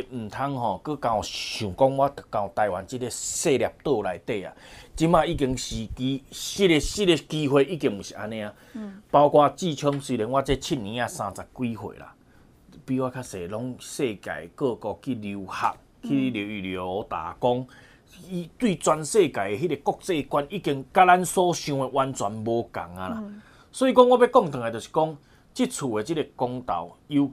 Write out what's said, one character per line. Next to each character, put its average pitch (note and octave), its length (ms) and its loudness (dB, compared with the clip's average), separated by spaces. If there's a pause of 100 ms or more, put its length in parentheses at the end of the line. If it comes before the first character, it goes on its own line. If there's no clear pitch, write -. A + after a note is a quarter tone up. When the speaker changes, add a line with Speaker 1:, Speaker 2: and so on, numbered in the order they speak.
(120)
Speaker 1:
毋 A2+ 180 -8
通 C#3 260 -4
吼， A2+ 220 -2
搁 D3+ 180 -6
甲 B2 200 0
我 G2 80 0
想 - 520 -8
讲， C3+ 220 2
我 C3+ 100 4 (240)
甲 G#2 220 -2
台 G#2+ 160 2
湾 F#2+ 160 -4
即 B2+ 140 -8
个 B2 100 -4
势 - 480 0
力 A2+ 100 0 (160)
岛 A#2+ 200 2
内 F2+ 200 -4
底 G#2 200 -4
啊。 D2+ 100 -12 (420)
即 D#3+ 120 2
马 E3 180 6
已 E3+ 80 -2
经 C3 240 0
时 A2+ 380 -8
机， C3 340 -4
这 - 380 0
个， E3 100 6
这 G3 280 0
个 F3 100 6
机 D3+ 320 -2
会 C#3 160 6
已 E3 140 -2
经 B2 200 0
毋 F#2+ 60 -10
是 - 120 -14
安 G#2 140 -8
尼 A2 140 -6
啊。 G#2 100 -8 (200)
Speaker 2:
嗯。 G3+ 360 -12
Speaker 1:
包 D3 200 8
括 D3 220 8
志 E3 220 -4
聪， C#3+ 280 0
虽 C3 160 -2
然 A2 120 -2
我 C3+ 120 2
这 C3+ 160 0
七 D3 180 -4
年 A2+ 260 -4
啊 A#2 60 0
三 G2+ 260 -6
十 F#2+ 80 -12
几 A#2+ 320 -6
岁 G#2 220 -10
啦， - 180 -20 (720)
比 C3 140 0
我 B2+ 100 0
较 B2+ 120 -10
细， F#2+ 260 -10
拢 A#2 320 -8
世 B2 380 -4
界 E2+ 380 -10
各 B2+ 200 -2
国 G2+ 260 -8
去 C3 140 -6
留 G2+ 300 -8
学、 G2 280 -2 (300)
去 C3+ 280 0
旅 G2+ 420 -4
游 F#2 360 -4
打 E2+ 300 -6
工， B2+ 260 0 (600)
伊 F3 300 -8
对 G#3 180 2
全 D#3 300 2
世 G#3 160 4
界 D#3 80 4
的 G2+ 220 -4
迄 B2+ 180 -2
个 D3+ 80 -2
国 - 240 -2
际 E3 200 -2
观 C#3+ 280 -2
已 G3 100 -6
经 C#3 340 -2
甲 F#3 120 8
咱 F3+ 180 8
所 F3 300 2
想 D3 260 -2
的 C3 80 -2
完 C3+ 260 0
全 A2+ 160 -2
无 A2 340 -2
共 G2 200 -10 (140)
啊 F#2 100 -8
啦。 C#3+ 140 -6
Speaker 2:
嗯。 G#3 200 -14 (300)
Speaker 1:
所 C4 180 2
以 B3 40 4
讲， B3 120 10
我 B3 140 8
要 A#3+ 80 8
讲 G#3+ 240 4
转 C3+ 100 -8
来， A#2 80 -2
就 A2+ 120 -6
是 - 80 -14
讲， D#3+ 280 0 (360)
即 B3+ 120 0
次 D3 240 -4
的 G#2+ 140 0
即 D3+ 100 -4
个 D#3 80 0 (140)
公 B2+ 300 -4
投， E2+ 260 -4 (160)
尤 C#3+ 260 2